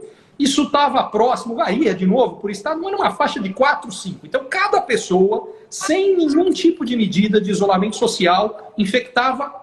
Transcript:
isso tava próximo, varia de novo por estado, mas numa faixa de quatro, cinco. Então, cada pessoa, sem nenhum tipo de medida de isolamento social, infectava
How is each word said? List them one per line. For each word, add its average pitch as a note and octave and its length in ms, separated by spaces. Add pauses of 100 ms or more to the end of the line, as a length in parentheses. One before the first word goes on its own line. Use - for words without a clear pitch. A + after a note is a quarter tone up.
(400)
isso C#4 320
tava C#4 320
próximo, A3+ 520
varia A3+ 380
de F#3 140
novo A3+ 300
por G3+ 120
estado, D#4 320
mas F#4+ 100
numa G4 200
faixa C#4+ 280
de F#3+ 140
quatro, C#4 380
cinco. D#3+ 340
Então, C4+ 240
cada G4+ 320
pessoa, G3 640 (220)
sem F#4+ 480
nenhum E4 320
tipo E4+ 340
de A#3+ 120
medida G#3 440
de G3+ 120
isolamento G3 440
social, G3 800
infectava B3 880